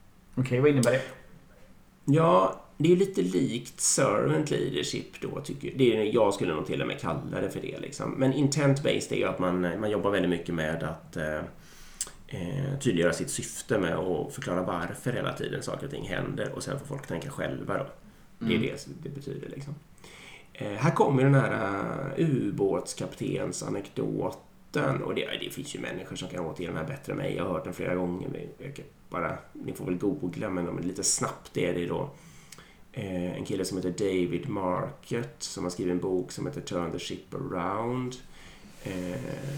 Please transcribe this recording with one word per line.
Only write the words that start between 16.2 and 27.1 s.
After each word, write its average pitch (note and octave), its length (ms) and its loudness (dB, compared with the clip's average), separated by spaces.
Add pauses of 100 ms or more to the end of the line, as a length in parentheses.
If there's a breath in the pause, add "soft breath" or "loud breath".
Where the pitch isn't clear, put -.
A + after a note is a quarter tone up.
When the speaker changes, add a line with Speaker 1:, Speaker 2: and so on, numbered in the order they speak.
Speaker 2:
och - 80 -6
sen - 160 -4
får - 80 -10
folk - 200 -8
tänka E2+ 240 -6
själva - 480 -4
då. - 80 -4 (520 loud breath)
Det A2+ 160 0
är - 20 2
Speaker 1:
Mm. B2 160 0
Speaker 2:
det - 80 -10
som C#3 120 -14 (100)
det - 60 -8
betyder, - 400 -8
liksom. C#3+ 260 -10 (800 loud breath)
Eh, G#2+ 200 -6
här C3 180 2
kommer C#3 340 6
den C#3 100 8
här, G#2 840 2
eh, E3 140 4
ubåtskaptensanekdoten. G2+ 2750 -2
Och - 120 -2
det, - 120 -2 (140)
det - 100 -6
finns - 240 -10
ju - 60 -6
människor B1+ 360 -8
som F2+ 120 -8
kan F2+ 180 -6
återge E2 220 -6
den F2+ 80 -4
här D#2+ 100 -2
bättre - 260 -6